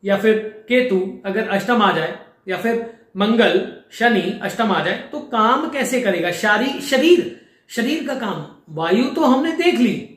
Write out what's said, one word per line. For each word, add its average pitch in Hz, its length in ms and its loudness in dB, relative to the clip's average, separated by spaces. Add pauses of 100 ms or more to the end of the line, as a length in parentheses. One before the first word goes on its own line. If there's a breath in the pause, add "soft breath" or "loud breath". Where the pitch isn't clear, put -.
या 196 140 0
फिर 214 520 0
केतु 196 560 0
अगर 196 220 -2
अष्टम 196 340 0
आ 190 100 4
जाए 165 340 -4 (220)
या 185 100 -4
फिर 233 420 -4 (180)
मंगल, 202 600 2 (140)
शनि 196 520 0
अष्टम 208 280 -2
आ 160 120 0
जाए 202 280 -4
तो - 80 -8
काम 247 500 0
कैसे 262 320 -2
करेगा? 175 300 0
शारी-, 214 500 0
शरीर, - 680 2 (200 soft breath)
शरीर 277 380 -4
का 269 80 -4
काम, 185 320 -6 (220)
वायु 165 360 0
तो - 180 -2
हमने 277 280 2
देख 330 240 2
ली। 220 200 2 (220)